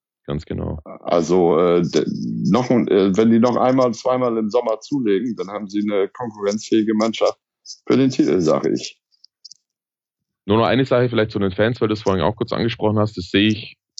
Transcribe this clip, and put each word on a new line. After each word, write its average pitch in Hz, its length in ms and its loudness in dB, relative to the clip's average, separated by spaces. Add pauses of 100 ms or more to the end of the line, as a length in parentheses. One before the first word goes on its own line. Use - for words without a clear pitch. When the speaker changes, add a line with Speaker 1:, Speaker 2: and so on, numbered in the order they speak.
(260)
Speaker 1:
Ganz 76 200 -6
genau. 85 380 -8
Speaker 2:
Also, 85 760 0
äh, 87 260 4
de-, 78 220 -2 (460)
noch 123 180 2
ein, 117 200 2
äh, 98 260 4
wenn 113 160 4
die 113 80 6
noch 120 160 2
einmal, 127 380 2
zweimal 123 440 -2
im 110 120 -2
Sommer 110 320 -2
zulegen, 113 560 -2
dann 110 100 -8
haben 104 220 -10
sie 104 200 -4
eine 98 200 0
konkurrenzfähige 107 840 -2
Mannschaft 107 460 0 (480)
für 120 80 2
den 131 140 4
Titel, 131 320 2
sag 76 240 0
ich. - 360 -6 (1400)
Speaker 1:
Nur 101 120 0
noch 113 80 2
eine 113 180 2
Sache 127 240 2
vielleicht 110 240 -2
zu 104 80 -4
den 98 120 0
Fans, 107 280 -2
weil 113 80 0
du 107 60 -2
es 107 80 -6
vorhin 95 220 0
auch 98 120 0
kurz - 160 -6
angesprochen 107 480 -2
hast, 107 180 0
das 92 120 -8
sehe 101 180 2
ich 110 300 -4 (220)